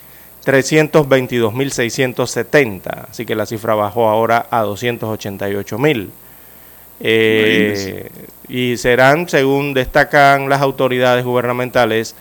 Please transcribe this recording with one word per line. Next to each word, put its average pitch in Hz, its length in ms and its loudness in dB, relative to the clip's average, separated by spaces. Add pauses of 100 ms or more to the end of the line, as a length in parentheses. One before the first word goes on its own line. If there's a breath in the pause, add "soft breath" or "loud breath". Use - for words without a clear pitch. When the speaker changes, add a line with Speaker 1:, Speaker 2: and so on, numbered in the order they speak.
(440 loud breath)
Speaker 1:
trescientos 147 640 2
veintidós 123 460 2
mil 135 180 -4
seiscientos 123 580 -2
setenta, 113 800 -2
así - 140 -12
que 110 100 -6
la 107 120 -4
cifra 113 280 -2
bajó 107 340 0
ahora 113 420 0
a 120 120 0
doscientos 110 460 -4
ochenta 98 420 -8
y 101 40 -4
ocho 101 240 -8
mil. 127 320 -2 (920 loud breath)
Eh, 107 1080 0
Speaker 2:
Imagínese. - 40 -18 (380)
Speaker 1:
y 123 300 -4
serán, 131 500 2
según 139 460 0
destacan 139 720 2
las 139 140 0
autoridades 127 640 0
gubernamentales, 123 960 0